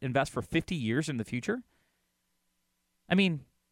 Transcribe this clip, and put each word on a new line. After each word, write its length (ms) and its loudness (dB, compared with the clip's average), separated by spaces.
invest 320 0
for 80 -4
fifty 340 -2
years 320 0
in 80 -4
the 80 -2
future? 400 -4
I 60 4
mean, 300 4